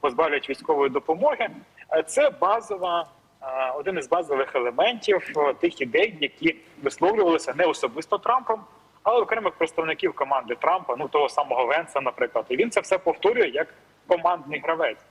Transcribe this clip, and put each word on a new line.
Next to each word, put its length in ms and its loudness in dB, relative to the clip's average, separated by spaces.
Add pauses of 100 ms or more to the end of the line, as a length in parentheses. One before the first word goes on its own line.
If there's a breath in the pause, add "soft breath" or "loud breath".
позбавлять 500 0
військової 400 0
допомоги, 580 0 (440 loud breath)
е, 100 2
це 280 2
базова, 760 -2 (360)
е, 280 -4
один 280 -4
із 100 -8
базових 480 0
елементів, 800 2
е, 180 2
тих 260 -2
ідей, 400 0
які 360 -2 (260)
висловлювалися 760 2
не 80 2
особисто 540 -2
Трампом, 420 0 (420)
але 180 4
окремих 340 -2
представників 600 -2
команди 400 -2
Трампа, 440 -2
ну, 100 -6
того 200 2
самого 380 0
Венса, 340 -2
наприклад. 480 -2
І 80 -2
він 140 0
це 100 0
все 180 0
повторює 500 0
як 200 -4 (380)
командний 540 0
гравець. 380 -2 (120)